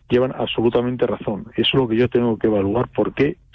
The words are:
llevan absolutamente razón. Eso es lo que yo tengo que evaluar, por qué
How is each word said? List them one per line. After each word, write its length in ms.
llevan 260
absolutamente 720
razón. 400
Eso 160
es 20
lo 140
que 80
yo 120
tengo 300
que 80
evaluar, 420
por 260
qué 220